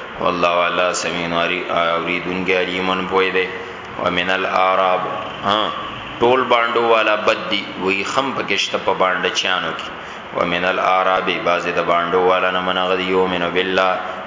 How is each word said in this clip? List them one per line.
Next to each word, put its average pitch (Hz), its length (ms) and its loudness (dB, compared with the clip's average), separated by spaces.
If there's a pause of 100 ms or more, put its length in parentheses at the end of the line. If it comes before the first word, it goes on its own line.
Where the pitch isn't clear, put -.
(200)
والله 87 280 2
والا 87 440 2
سمیع 85 520 -2
علی-، 87 260 -2
اوریدونکی، 87 840 0
علیمن 92 500 0
پوی 95 240 2
دی. 92 160 0 (580)
ومن 90 260 0
الاعراب، 92 680 2 (440)
ہاں، 101 240 0 (520)
ټول 127 280 4
بانډو 117 340 2
والا 110 320 4
بد 107 360 0
دی، 101 140 -2 (160)
وی 95 220 0
خم 131 300 -2
پکشت 101 520 -2
په 98 100 2
بانډه 90 340 2
چانو 90 480 -2
کی. - 140 -10 (460)
ومن 87 280 0
الاعراب، 92 680 2 (140)
بعضی 87 280 0
د 85 120 0
بانډو 85 300 0
والا 92 360 4
نه 92 100 -2
منغ 92 360 0
دی، 92 60 -2
یؤمن 92 480 0
بالله، 92 460 2 (300)